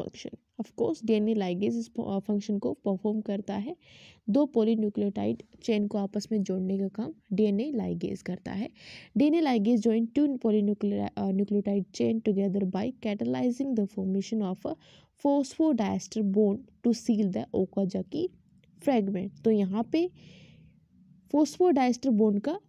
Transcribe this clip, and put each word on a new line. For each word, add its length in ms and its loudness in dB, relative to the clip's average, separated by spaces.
function। 340 -14
Of 100 -12
course, 320 -4
डीएनए 300 2
ligase 440 -2
इस 100 -6
फ-, 120 -8
अ, 180 -4
फंक्शन 400 -2
को 160 -4
परफॉर्म 460 -2
करता 360 -6
है। 200 -6
दो 280 2
polynucleotide 1040 0
चेन 240 0
को 120 -4
आपस 340 -4
में 100 0
जोड़ने 360 -2
का 100 -2
काम 260 -6
डीएनए 400 2
ligase 500 -4
करता 300 -8
है। 180 -6
डीएनए 240 4
ligase 460 2
join 200 2
two 220 2
polynuclei-, 760 0
अ, 160 -2
nucleotide 520 0
chain 340 0
together 460 0
by 180 -4
catalyzing 680 -2
the 120 2
formation 560 -2
of 120 -8
a 100 -8
phosphodiester 960 0
bond 240 4
to 60 6
seal 400 0
the 340 -2
Okazaki 600 -4
fragment। 600 0
तो 80 2
यहाँ 420 2
पे 180 0
phosphodiester 840 4
bond 200 4
का 280 -4